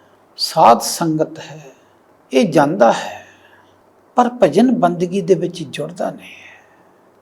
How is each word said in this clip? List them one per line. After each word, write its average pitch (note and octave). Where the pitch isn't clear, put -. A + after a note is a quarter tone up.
ਸਾਧ G#3
ਸੰਗਤ -
ਹੈ, -
ਇਹ F#3
ਜਾਂਦਾ D#3
ਹੈ -
ਪਰ A#3+
ਭਜਨ G3
ਬੰਦਗੀ F3
ਦੇ F3+
ਵਿੱਚ E3+
ਜੁੜਦਾ D#3+
ਨਹੀਂ B3+
ਹੈ, -